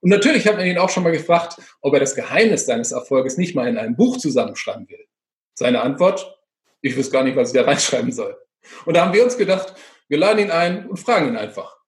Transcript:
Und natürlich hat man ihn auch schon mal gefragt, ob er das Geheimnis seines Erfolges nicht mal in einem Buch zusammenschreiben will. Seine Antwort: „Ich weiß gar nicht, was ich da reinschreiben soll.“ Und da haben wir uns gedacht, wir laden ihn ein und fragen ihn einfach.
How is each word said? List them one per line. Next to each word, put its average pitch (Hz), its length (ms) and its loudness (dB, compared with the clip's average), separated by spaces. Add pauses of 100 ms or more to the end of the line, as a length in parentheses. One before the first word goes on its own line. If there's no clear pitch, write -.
Und 180 80 2
natürlich 214 360 4
hat 202 120 2
man 185 80 -2
ihn 180 120 0
auch 180 120 2
schon 180 140 -2
mal 170 100 2
gefragt, 170 420 0 (240)
ob 139 140 0
er 143 80 4
das 135 140 -2
Geheimnis 180 500 0
seines 117 260 -2
Erfolges 131 460 -2
nicht 180 180 -2
mal 123 140 -2
in 117 80 -2
einem 110 180 -4
Buch 233 220 2
zusammenschreiben 104 720 -4
will. - 160 -20 (480)
Seine 123 260 0
Antwort: 156 580 0 (440)
„Ich 123 160 -4
weiß 135 140 -2
gar 131 120 2
nicht, 131 140 0
was 120 160 0
ich 131 40 4
da 123 60 4
reinschreiben 127 480 0
soll.“ 104 240 -8 (500)
Und 165 120 2
da 170 80 4
haben 185 80 -2
wir 214 100 6
uns 240 140 0
gedacht, 143 360 -2 (360)
wir 143 80 0
laden 208 220 2
ihn 202 120 0
ein 175 360 -2
und 185 120 -10
fragen 180 300 0
ihn 113 80 -4
einfach. - 400 -12 (100)